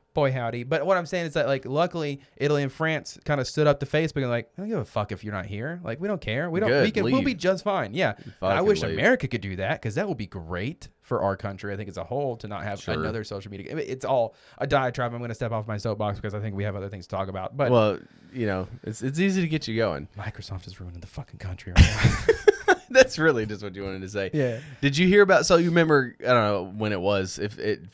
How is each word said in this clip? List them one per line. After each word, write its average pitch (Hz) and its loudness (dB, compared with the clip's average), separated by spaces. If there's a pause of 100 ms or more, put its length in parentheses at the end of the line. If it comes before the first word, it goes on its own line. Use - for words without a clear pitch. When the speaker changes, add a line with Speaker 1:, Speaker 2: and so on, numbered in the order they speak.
(140)
Speaker 1:
Boy, 143 2
howdy. 120 -4
But 143 -2
what 190 4
I'm 175 -2
saying 175 -4
is 151 -8
that, 143 0
like, 135 -2
luckily, 151 -2 (160)
Italy 143 2
and 135 -2
France 160 -4
kinda 139 0
stood 151 0
up 143 4
to 139 -6
Facebook 156 -2
and, 123 -2
like, 117 -2
"I - -12
don't 202 -8
give 220 -4
a 123 -4
fuck - -4
if 95 -10
you're 104 -8
not 92 -6
here. 123 -8
Like, 120 -8
we 185 -4
don't 202 -4
care. 139 -4
We 170 -2
don't, 220 2
Speaker 2:
Good, 139 4
Speaker 1:
we 214 2
can, 208 0
we'll 123 2
Speaker 2:
leave. 269 2
Speaker 1:
be 262 0
just 180 0
fine." 156 -2
Yeah. 151 0
And - -18
I 92 0
Speaker 2:
Fucking 170 2
Speaker 1:
wish 196 2
Speaker 2:
leave. 80 -2
Speaker 1:
America 156 2
could 117 -4
do 92 -6
that, 98 -4
'cause 107 -4
that 196 -2
would 180 -4
be 104 -8
great 90 -8 (140)
for - -4
our 98 0
country. 101 -8
I 98 -6
think 101 -10
as 87 -12
a 92 -6
whole 127 -4
to 110 -14
not 101 -10
have 101 -6
Speaker 2:
Sure. - -6
Speaker 1:
another 113 -4
social 101 -10
media. 98 -12
I - -6
mean, 156 -6
it's 127 -8
all 120 0 (220)
a 135 -4
diatribe. 127 0
I'm 120 -8
gonna 120 -6
step 117 -4
off 110 -4
my 107 -4
soapbox 104 -4
because 104 -6
I 104 -6
think 104 -6
we 98 -4
have 101 -4
other 98 -8
things 95 -14
to 101 -6
talk 95 -2
about. 95 -8
But 131 2
Speaker 2:
Well, 107 6 (340)
you 120 -2
know, 95 -2 (160)
it's, 110 -8
it's 139 -4
easy 190 2
to 170 0
get 156 -4
you 113 -4
going. 90 0 (100)
Speaker 1:
Microsoft 95 -10
is 95 -16
ruining 87 -14
the 90 -16
fucking - -14
country 90 -10
right - 12 (200)
now. - 4 (160)
<laughs> - 10 (420)
Speaker 2:
That's 262 8
really 147 4
just 104 -8
what 98 -10
you 98 -10
wanted 95 -6
to 95 -8
say. 98 -2
Speaker 1:
Yeah. 123 0 (200)
Speaker 2:
Did 139 2
you 180 4
hear 202 8
about, 185 6
so 180 8
you 170 4
remember, 160 4
I - -8
don't 127 6 (100)
know 98 0
when 107 0
it 95 -2
was, 95 0
if 104 -6
it 104 -2 (140)